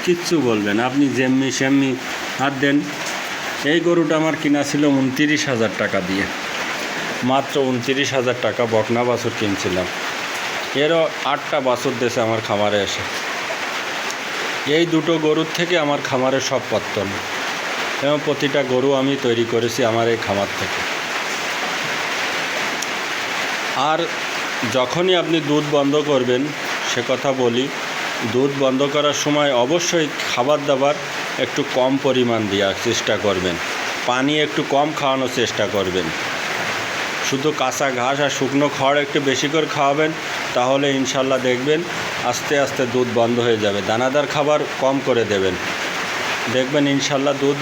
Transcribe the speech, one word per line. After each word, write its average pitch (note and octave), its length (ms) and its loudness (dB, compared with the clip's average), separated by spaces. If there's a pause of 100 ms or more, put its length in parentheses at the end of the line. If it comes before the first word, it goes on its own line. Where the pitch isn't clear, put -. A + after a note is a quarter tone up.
কিচ্ছু F3 300 2 (140)
বলবে G#2 280 2
না, A#2 140 2
আপনি C#3+ 140 4 (140)
যেমনি C3 300 4 (100)
সেমনি C3+ 320 4 (500)
হাত C#3 220 2
দেন। C#3+ 140 4 (960)
এই E3+ 140 4
গরুটা E3 340 4
আমার D#3 220 0
কিনা C#3+ 280 2
ছিল D3 120 0 (160)
ঊনত্রিশ C#3 520 2
হাজার A2 300 2
টাকা G2 180 0 (100)
দিয়ে, F#2+ 160 0 (1040)
মাত্র C3+ 240 0 (160)
ঊনত্রিশ C3 460 0
হাজার B2 280 2
টাকা G#2+ 180 0 (100)
বকনা A2+ 360 2
বাছুর A#2 320 0
কিনছিলাম। F#2 460 0 (960)
এরও D#3+ 200 4 (300)
আটটা C#3+ 260 -2 (100)
বাছুর B2 320 0
দিয়েছে B2 260 0
আমার A2 220 2
খামারে G#2 380 2
এসে। - 160 -4 (1700)
এই E3+ 80 4 (100)
দুটো D#3+ 180 2 (140)
গরুর D#3+ 220 2 (100)
থেকে F3 160 0 (100)
আমার D3 240 0
খামারে C3 300 2 (120)
সব B2+ 200 0
পত্তন, G2 380 -2 (960)
এবং D3 120 2 (100)
প্রতিটা C#3+ 340 0 (120)
গরু B2+ 160 2 (120)
আমি C#3 140 2 (120)
তৈরি A#2 260 2
করেছি A#2 280 0 (100)
আমার A#2 220 2
এই A2 140 0
খামার G2+ 320 0
থেকে। - 220 -4 (3000)
আর D#3+ 100 2 (760)
যখনই E3 420 2
আপনি D#3+ 240 2
দুধ D3 300 2
বন্ধ C#3+ 240 4 (160)
করবেন, B2+ 320 2 (460)
সে B2 200 -2
কথা C3+ 240 0
বলি, B2 320 2 (680)
দুধ C3 260 2
বন্ধ C3 220 2 (140)
করার D3 300 2
সময় D3 300 2
অবশ্যই D3+ 540 2 (220)
খাবার C#3+ 360 2
দাবার C#3+ 300 2 (420)
একটু C3+ 220 -2 (140)
কম C3 180 4 (100)
পরিমাণ B2 460 2
দেওয়ার G2 360 2
চেষ্টা A#2 320 0
করবেন, F#2 400 0 (500)
পানি C3 340 2
একটু D3+ 200 0 (100)
কম C#3+ 260 4
খাওয়ানোর C3 380 0
চেষ্টা A2 320 0
করবেন, F#2 400 0 (1160)
শুধু C#3 240 0 (100)
কাঁচা C3 320 0
ঘাস B2 300 0
আর C#3 180 2
শুকনো C#3 280 2 (100)
খড় C#3 260 4
একটু C#3 180 -2
বেশি C3+ 280 0
করে D#3 260 2
খাওয়াবেন, D3 360 2 (440)
তাহলে C3+ 320 2 (140)
ইনশাল্লাহ C3 380 2 (100)
দেখবেন C3+ 320 2 (500)
আস্তে - 240 -2 (100)
আস্তে C3+ 220 -2
দুধ B2 280 2
বন্ধ A#2 220 4 (100)
হয়ে A2+ 180 4
যাবে। G2+ 240 2
দানাদার C3 460 2
খাবার D3+ 260 2 (200)
কম C3+ 240 2
করে A#2 280 2
দেবেন, F#2+ 220 2 (960)
দেখবেন C3+ 320 2 (100)
ইনশাল্লাহ C#3 480 0
দুধ C#3+ 200 2